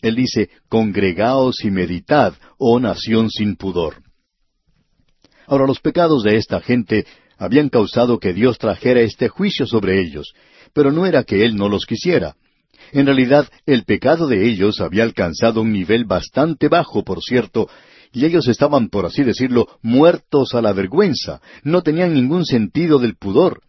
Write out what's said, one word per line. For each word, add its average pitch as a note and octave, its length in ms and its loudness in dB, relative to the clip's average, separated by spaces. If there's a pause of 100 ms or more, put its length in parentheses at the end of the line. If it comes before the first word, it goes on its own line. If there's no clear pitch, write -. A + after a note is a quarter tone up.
Él A2+ 140 -2
dice, A#2+ 340 -2 (200)
"Congregaos A2 920 0
y A2 60 0
meditad, F#2+ 640 0 (240)
oh B2 220 2
nación A2 500 0
sin G#2 260 -4
pudor". F2 460 -6 (1400)
Ahora, C3+ 220 2
los C3+ 120 0
pecados D#3+ 440 0
de G#2 140 4
esta G2+ 220 -2
gente A2 460 -2 (320)
habían C3 320 0
causado A#2+ 480 2
que F#2+ 160 -4
Dios A2+ 240 0
trajera A#2+ 440 0
este A#2 260 -2
juicio F3 400 -4
sobre G2 340 0
ellos, D2+ 320 -10 (400)
pero C#3+ 180 2
no E3 140 0
era D#3+ 200 0
que G#2 200 2
Él A2+ 120 -2
no G2+ 120 0
los G2+ 160 -2
quisiera. A2+ 520 -2 (540)
En C#3 140 2
realidad, C3+ 420 4 (200)
el B2+ 160 2
pecado C#3+ 440 0
de A2+ 220 2
ellos G#2 320 -2
había F#2+ 220 -2
alcanzado A2 580 -2
un A2 100 -2
nivel G#2+ 340 0
bastante C3 640 -2
bajo, D3 340 0
por - 180 -8
cierto, A#2 480 -2 (460)
y A#2+ 100 0
ellos E3 220 0
estaban, C3+ 420 0
por F#2+ 180 -2
así C#3+ 160 -2
decirlo, B2 580 0
muertos C#3 720 2
a A#2+ 80 0
la G#2+ 100 0
vergüenza, G2 680 -4 (220)
no E3+ 180 0
tenían E3+ 320 -2
ningún D3 320 0
sentido C#3+ 540 0
del A#2+ 160 -2
pudor. C#3 540 -2